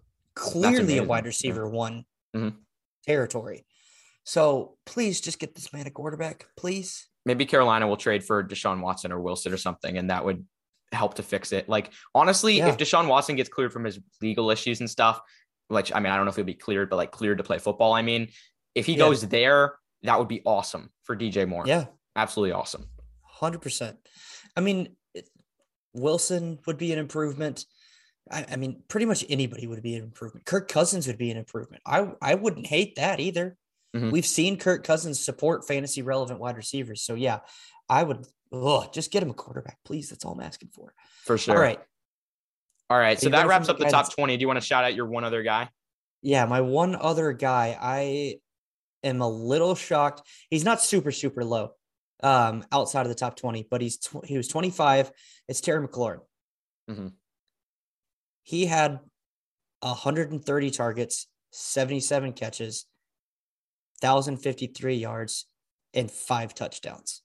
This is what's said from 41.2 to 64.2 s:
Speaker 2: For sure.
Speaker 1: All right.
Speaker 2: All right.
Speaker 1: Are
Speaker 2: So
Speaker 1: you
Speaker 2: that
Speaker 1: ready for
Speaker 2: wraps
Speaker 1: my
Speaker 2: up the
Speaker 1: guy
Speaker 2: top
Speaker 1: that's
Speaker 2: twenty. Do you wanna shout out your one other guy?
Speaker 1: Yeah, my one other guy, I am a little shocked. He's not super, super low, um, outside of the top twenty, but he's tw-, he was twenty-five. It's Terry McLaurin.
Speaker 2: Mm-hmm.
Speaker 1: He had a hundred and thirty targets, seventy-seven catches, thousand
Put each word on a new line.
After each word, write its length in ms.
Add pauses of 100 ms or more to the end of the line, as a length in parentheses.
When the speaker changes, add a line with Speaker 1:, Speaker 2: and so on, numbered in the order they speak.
Speaker 2:
For 140
sure. 160
Speaker 1:
All 80
right. 180 (1120)
Speaker 2:
All 80
right. 180
Speaker 1:
Are 40
Speaker 2:
So 60
Speaker 1:
you 40
Speaker 2:
that 80
Speaker 1:
ready 60
for 60
Speaker 2:
wraps 180
Speaker 1:
my 40
Speaker 2:
up 60
the 60
Speaker 1:
guy 60
Speaker 2:
top 160
Speaker 1:
that's 80
Speaker 2:
twenty. 220
Do 40
you 80
wanna 120
shout 240
out 100
your 120
one 160
other 200
guy? 260 (520)
Speaker 1:
Yeah, 260
my 140
one 360
other 360
guy, 480
I 600 (640)
am 160
a 80
little 480
shocked. 500 (240)
He's 140
not 180
super, 300
super 320
low, 260 (520)
um, 500
outside 300
of 60
the 60
top 220
twenty, 340
but 100
he's 180
tw-, 260
he 120
was 120
twenty-five. 600 (380)
It's 120
Terry 260
McLaurin. 340 (720)
Speaker 2:
Mm-hmm. 180 (1300)
Speaker 1:
He 240
had 340 (800)
a 120
hundred 380
and 120
thirty 260
targets, 560 (260)
seventy-seven 800
catches, 540 (1120)
thousand 380